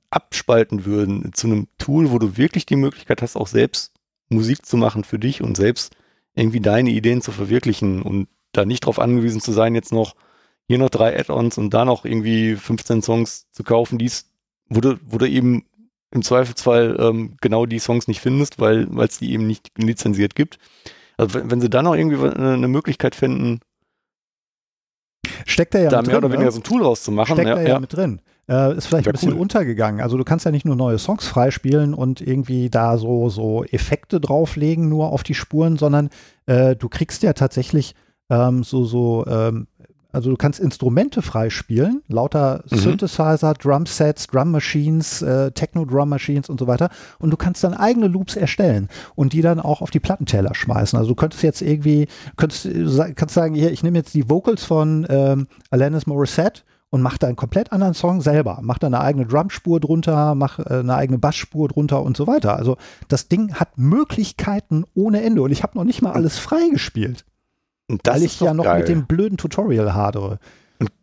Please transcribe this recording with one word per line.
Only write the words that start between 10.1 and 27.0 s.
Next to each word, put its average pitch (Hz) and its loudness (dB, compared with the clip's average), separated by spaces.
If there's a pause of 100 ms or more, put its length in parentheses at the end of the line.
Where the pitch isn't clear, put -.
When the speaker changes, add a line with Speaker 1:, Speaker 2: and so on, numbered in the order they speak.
Speaker 1:
hier 123 2
noch 131 2
drei 113 2
Add-ons 120 -2
und 107 -2
da 117 2
noch 123 0
irgendwie 110 0
fünfzehn 113 -2
Songs - -4
zu - -12
kaufen, 117 0
die's, - -6 (400)
wo 113 2
du, 131 2
wo 113 -6
du 127 2
eben 123 2 (440)
im 120 -2
Zweifelsfall, 120 2
ähm, 113 0
genau 113 2
die 113 -6
Songs 117 -2
nicht 107 -4
findest, 139 0
weil, 110 2
weil's 117 -2
die 120 -4
eben 113 -2
nicht - -6
lizenziert 107 0
gibt. - -2 (600)
Also 110 0
wenn, 123 -6
wenn 123 0
sie 120 2
da 123 2
noch 170 2
irgendwie 156 2
wa-, 135 2
eine, 131 0
eine 127 0
Möglichkeit 131 -2
finden, 127 -2 (1900)
Speaker 2:
Steckt - 0
da 202 4
ja 165 4
Speaker 1:
da 127 4
Speaker 2:
mit 120 0
Speaker 1:
mehr 127 2
Speaker 2:
drin, 139 2
Speaker 1:
oder 127 2
weniger 131 2
Speaker 2:
ne? 117 2
Speaker 1:
so 113 -8
ein - -14
Tool 233 0
rauszumachen, 117 0